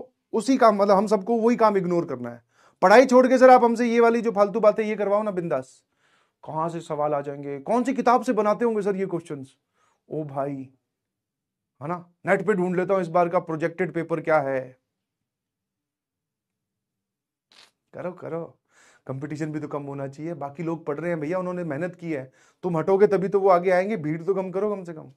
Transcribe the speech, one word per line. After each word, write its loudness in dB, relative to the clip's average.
उसी 0
काम, 6
मतलब 4
हम 0
सबको 0
वही 2
काम 2
इग्नोर -2
करना -10
है। -20
पढ़ाई 8
छोड़ 6
के 4
सर 8
आप 10
हमसे 0
ये 2
वाली 4
जो -2
फालतू 0
बातें 2
ये -4
करवाओ -2
ना -6
बिंदास, -6
कहां -6
से -10
सवाल -4
आ -2
जाएंगे, -10
कौन -2
सी -2
किताब 2
से -2
बनाते 0
होंगे -2
सर -2
ये -4
क्वेश्चंस? -10
ओ -8
भाई, -8
है -12
ना, -10
नेट 2
पे 2
ढूंढ 0
लेता 0
हूं 0
इस -4
बार 2
का 0
प्रोजेक्टेड -4
पेपर -4
क्या 2
है। -4
करो -10
करो, -12
कंपटीशन -8
भी -8
तो -10
कम -8
होना -10
चाहिए। -12
बाकी -12
लोग -6
पढ़ -4
रहे -4
हैं -4
भैया, -4
उन्होंने -6
मेहनत -6
की -10
है, -8
तुम -2
हटोगे 4
तभी 0
तो 0
वो 4
आगे 4
आएंगे। 0
भीड़ -6
तो -2
कम -6
करो -4
कम -12
से -14
कम। -18